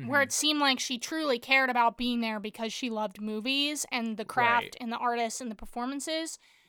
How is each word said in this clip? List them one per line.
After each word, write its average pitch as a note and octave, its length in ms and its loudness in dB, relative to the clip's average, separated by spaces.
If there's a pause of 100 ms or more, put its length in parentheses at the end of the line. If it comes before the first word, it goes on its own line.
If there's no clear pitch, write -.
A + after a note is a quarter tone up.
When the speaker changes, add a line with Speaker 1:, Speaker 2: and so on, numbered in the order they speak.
Speaker 1:
where C#4 180 2
Speaker 2:
Mm-hmm. C4+ 80 6
Speaker 1:
it - 40 -4
seemed D4+ 280 4
like C4+ 180 4
she B3 200 -4
truly D4+ 400 0
cared C4 320 2
about A#3 260 4
being A#3+ 240 0
there A3 180 -2
because G#3+ 340 -6
she B3+ 180 -4
loved G#3+ 300 -4
movies C4 680 -2
and A3+ 280 -2
the A3+ 80 -6
craft A#3+ 380 4
Speaker 2:
Right. - 160 -12
Speaker 1:
and A#3 120 -6
the A#3 60 -4
artists A#3+ 420 0
and B3 100 -6
the G#3 60 -6
performances, C#4+ 840 -4 (300)